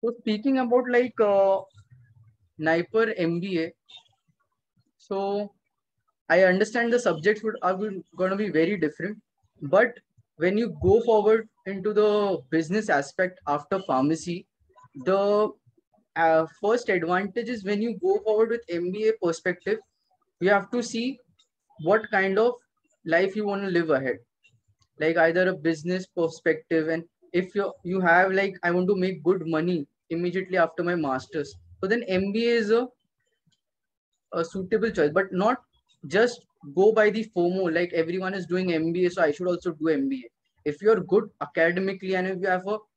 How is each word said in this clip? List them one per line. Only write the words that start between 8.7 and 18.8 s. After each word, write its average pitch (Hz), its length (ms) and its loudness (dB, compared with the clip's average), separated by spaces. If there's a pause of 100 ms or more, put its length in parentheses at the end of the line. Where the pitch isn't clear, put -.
different, 165 400 -4 (440)
but 175 320 2 (420)
when 185 220 0
you 208 240 -2
go 202 200 4
forward 220 460 4 (180)
into 196 280 -6
the 208 460 2 (100)
business 165 400 -2
aspect 180 580 -2
after 147 400 -2
pharmacy, 160 580 -2 (600)
the, 202 440 2 (680)
uh, 160 280 4 (160)
first 233 280 0
advantage 190 580 -2
is 226 160 -6
when 202 180 -2
you 220 200 -4
go 392 240 2
forward 220 240 2
with 233 200 -4
M 175 220 -4